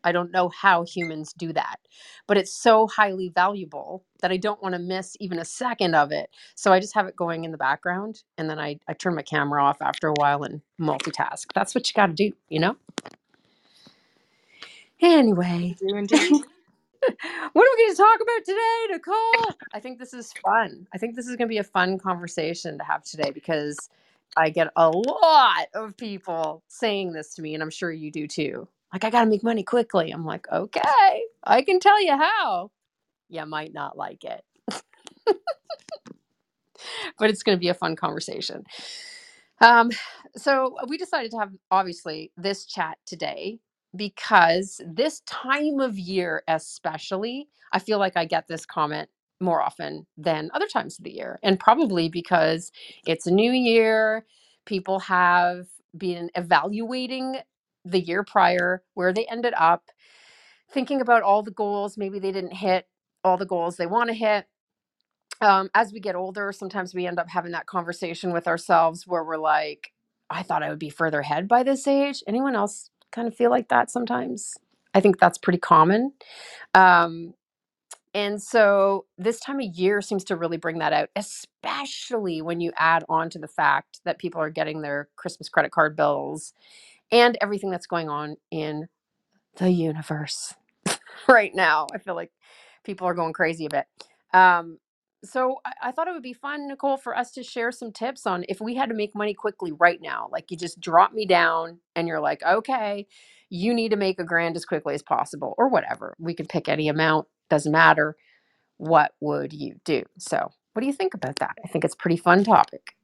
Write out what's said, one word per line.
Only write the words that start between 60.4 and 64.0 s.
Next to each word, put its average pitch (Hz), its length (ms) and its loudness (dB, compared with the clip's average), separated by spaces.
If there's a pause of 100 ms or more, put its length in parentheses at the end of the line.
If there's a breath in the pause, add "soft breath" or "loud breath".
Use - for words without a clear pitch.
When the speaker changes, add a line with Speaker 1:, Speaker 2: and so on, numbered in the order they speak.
Speaker 1:
thinking 269 300 -2
about 233 220 6
all 202 200 4
the 208 80 -12
goals. 202 460 -4
Maybe 196 220 -6
they 190 120 -4
didn't 190 240 -6
hit 185 320 0 (360)
all 185 140 4
the 190 80 -4
goals 175 320 -4
they 170 100 -2
wanna 233 260 0